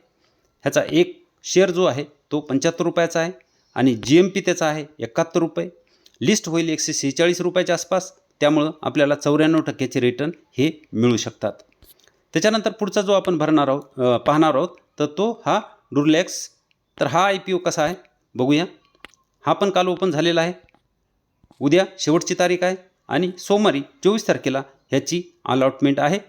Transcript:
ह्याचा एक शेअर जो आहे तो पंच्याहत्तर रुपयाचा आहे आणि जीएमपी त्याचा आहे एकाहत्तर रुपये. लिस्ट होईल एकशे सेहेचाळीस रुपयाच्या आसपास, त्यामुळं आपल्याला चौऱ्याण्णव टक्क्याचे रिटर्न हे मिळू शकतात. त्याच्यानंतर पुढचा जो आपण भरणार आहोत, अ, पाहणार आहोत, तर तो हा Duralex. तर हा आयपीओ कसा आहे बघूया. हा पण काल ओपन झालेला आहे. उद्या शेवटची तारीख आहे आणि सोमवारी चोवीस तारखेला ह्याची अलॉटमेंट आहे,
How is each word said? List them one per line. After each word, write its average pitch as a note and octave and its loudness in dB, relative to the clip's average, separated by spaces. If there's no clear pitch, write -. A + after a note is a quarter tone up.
ह्याचा C#3+ 0
एक F3 0
शेअर F#3 2
जो F3+ 0
आहे C#3+ -2
तो - -8
पंच्याहत्तर D3+ -2
रुपयाचा E3 -2
आहे E3+ -4
आणि B2+ 2
जीएमपी F3 2
त्याचा E3+ -2
आहे D3+ -4
एकाहत्तर E3 -4
रुपये. E3+ -4
लिस्ट F#3+ 0
होईल E3 -2
एकशे D#3 -4
सेहेचाळीस E3+ 0
रुपयाच्या F3+ -2
आसपास, F#3 -4
त्यामुळं D3+ 2
आपल्याला C#3+ 0
चौऱ्याण्णव D#3 2
टक्क्याचे C3+ -4
रिटर्न B2 0
हे D#3 -2
मिळू A#2 2
शकतात. A2 -6
त्याच्यानंतर G#3+ 0
पुढचा G#3 -2
जो G3 0
आपण F#3 0
भरणार D3+ 2
आहोत, C#3 -4
अ, B2 4
पाहणार D3+ 2
आहोत, D#3 0
तर D3 -2
तो G3 -4
हा F3 0
Duralex. D#3 2
तर D3+ 0
हा D#3+ 2
आयपीओ F#3+ -2
कसा E3 -2
आहे E3+ -2
बघूया. D3 2
हा D3 2
पण G3 0
काल F#3 0
ओपन F#3 -2
झालेला E3 0
आहे. E3+ -2
उद्या D3+ 4
शेवटची E3+ 0
तारीख F3 0
आहे F#3 0
आणि F3 -2
सोमवारी G3 0
चोवीस G#3+ 0
तारखेला C3+ -2
ह्याची E3 -2
अलॉटमेंट C3+ 0
आहे, D3+ 0